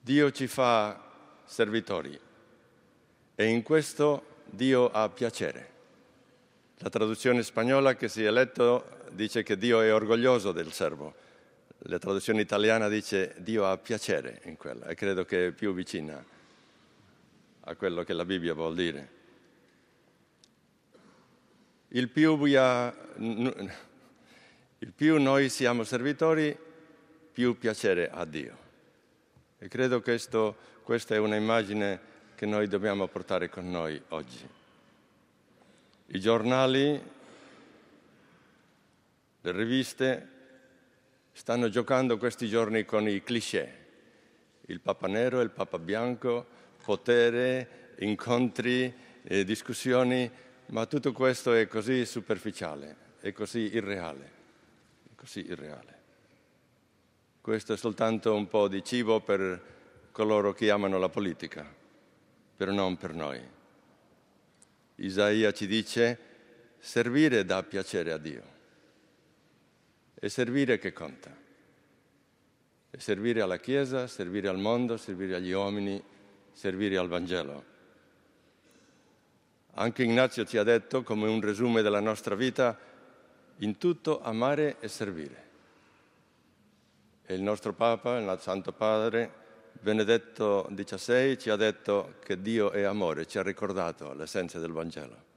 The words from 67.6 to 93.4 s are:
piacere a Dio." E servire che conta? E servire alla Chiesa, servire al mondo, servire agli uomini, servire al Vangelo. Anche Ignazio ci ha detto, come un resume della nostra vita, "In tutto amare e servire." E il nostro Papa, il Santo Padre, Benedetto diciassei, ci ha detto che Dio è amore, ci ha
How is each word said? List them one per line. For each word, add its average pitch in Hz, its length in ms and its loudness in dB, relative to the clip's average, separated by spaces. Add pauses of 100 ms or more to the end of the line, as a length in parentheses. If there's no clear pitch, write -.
piacere 90 500 -4
a 78 40 -4
Dio." 76 260 -10 (1700)
E 104 160 -6
servire 123 480 0
che 92 160 -8
conta? - 420 -16 (1500)
E - 100 -20
servire 110 440 -2
alla 90 160 -2
Chiesa, 131 480 -2
servire 98 420 -6
al 92 100 -2
mondo, 117 380 0
servire 92 380 -6
agli 90 180 -4
uomini, 98 500 -2 (480)
servire 98 460 -2
al 90 120 0
Vangelo. 85 560 -4 (2000)
Anche 113 300 -2
Ignazio 120 440 2
ci 117 100 -4
ha 104 60 4
detto, 117 400 2
come 107 260 -2
un 110 140 0
resume 110 400 2
della 104 180 2
nostra 107 340 -2
vita, 120 440 0 (800)
"In 107 180 -2
tutto 160 460 0
amare 135 580 0
e 110 80 -10
servire." 80 540 -8 (1800)
E 95 60 -8
il 95 80 -4
nostro 104 320 -2
Papa, 117 460 0
il 95 200 -4
Santo 95 340 -6
Padre, 110 600 0 (400)
Benedetto 107 1000 2
diciassei, 120 680 0
ci - 100 -6
ha 107 80 2
detto 101 640 0
che 92 200 -6
Dio 107 280 2
è 101 120 0
amore, 90 440 0
ci - 120 -6
ha 95 40 -2